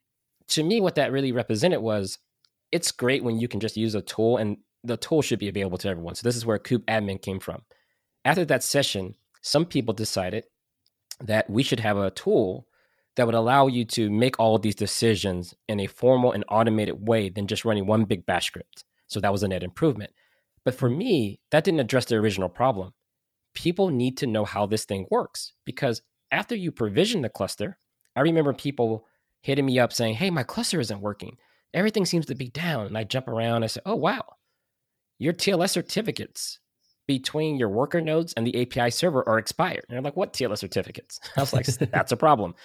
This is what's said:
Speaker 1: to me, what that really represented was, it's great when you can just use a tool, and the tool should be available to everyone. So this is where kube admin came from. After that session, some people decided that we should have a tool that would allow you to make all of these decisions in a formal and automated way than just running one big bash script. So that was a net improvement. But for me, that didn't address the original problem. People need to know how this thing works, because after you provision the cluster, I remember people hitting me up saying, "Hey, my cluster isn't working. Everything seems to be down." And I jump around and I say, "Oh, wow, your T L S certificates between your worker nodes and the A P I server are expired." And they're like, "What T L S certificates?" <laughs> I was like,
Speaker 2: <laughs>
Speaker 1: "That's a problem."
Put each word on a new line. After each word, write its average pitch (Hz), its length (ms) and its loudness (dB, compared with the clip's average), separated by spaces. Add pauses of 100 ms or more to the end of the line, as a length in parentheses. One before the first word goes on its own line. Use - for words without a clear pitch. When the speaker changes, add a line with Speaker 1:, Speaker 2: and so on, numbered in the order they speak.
(480)
Speaker 1:
to 156 140 0
me, 208 180 2
what 185 140 2
that 131 160 2
really 135 220 0
represented 117 480 0
was, 107 380 -2 (520)
it's - 220 -2
great 127 320 0
when 113 160 0
you 120 80 -2
can 107 100 -4
just 107 180 -4
use 110 200 0
a 95 60 -2
tool, 113 340 2
and 107 220 -2 (260)
the 117 120 -4
tool 151 260 0
should 113 160 0
be 104 100 -4
available 92 300 -2
to 101 100 -4
everyone. 85 260 -6
So - 120 -4
this 120 100 0
is 117 100 -6
where 107 120 2
kube 117 260 0
admin 101 380 -2
came 95 180 -6
from. - 220 -10 (640)
After 165 200 2
that 143 180 2
session, 104 520 -2 (260)
some 156 240 2
people 117 300 -2
decided 101 500 -4 (760)
that 107 280 0
we 110 140 2
should 131 160 0
have 107 180 0
a 98 140 0
tool 127 560 0 (480)
that 123 120 4
would 117 80 2
allow 131 340 6
you 120 160 0
to 107 260 0
make 117 300 2
all 110 160 6
of 98 60 2
these 104 120 2
decisions 98 800 0 (140)
in 107 100 -2
a 98 80 -2
formal 123 460 4
and 104 160 -4
automated 107 580 2
way 110 220 2
than 101 180 -6
just 104 180 -4
running 104 220 0
one 110 200 4
big 98 200 -2
bash 85 200 0
script. - 360 -12 (240)
So - 140 -6
that 101 100 2
was 101 140 0
a 98 40 0
net 92 140 -2
improvement. 104 480 -2 (540)
But 127 100 0
for 127 160 2
me, 147 480 0 (140)
that 151 100 4
didn't 165 180 2
address 123 260 0
the 117 100 2
original 98 320 2
problem. 101 440 -2 (600)
People 180 360 0
need 127 260 0
to 143 100 -4
know 107 180 0
how 104 220 -2
this 107 180 -2
thing 98 280 -4
works, - 400 -4 (120)
because - 380 -4 (300)
after 208 240 -2
you 175 160 -4
provision 147 500 2
the 110 60 -2
cluster, 104 500 -6 (380)
I 127 60 2
remember 160 300 2
people 117 540 -2 (360)
hitting 139 240 0
me 127 120 2
up 120 140 4
saying, 113 220 0
"Hey, 185 160 -2
my 151 120 0
cluster 202 380 -4
isn't 107 200 -4
working. 101 360 -8 (360)
Everything 208 340 0
seems 165 200 0
to 147 80 -6
be 131 140 -8
down." 143 380 -4
And 104 120 -6
I 113 60 -4
jump 131 240 -4
around 117 280 0
and 113 80 0
I 110 40 -2
say, - 180 -8
"Oh, 214 100 -2
wow, 180 280 0 (920)
your 165 160 0
T 196 180 0
L 170 100 2
S 190 100 0
certificates - 880 -6 (500)
between 143 500 -2
your 117 100 2
worker 139 320 0
nodes 160 340 0
and 113 120 0
the 123 80 -2
A 123 100 2
P 127 140 -6
I 120 100 4
server 143 400 0
are 110 100 4
expired." - 500 -2
And 120 80 -10
they're 131 60 -6
like, 143 140 -6
"What 196 160 -2
T 131 120 -2
L 101 80 0
S 104 80 -4
certificates?" - 580 -6 (100)
<laughs> - 80 -6
I 139 40 2
was 135 120 0
like, 127 140 0
Speaker 2:
<laughs> 127 240 0
Speaker 1:
"That's 92 220 0
a 117 40 0
problem." 110 380 4 (100)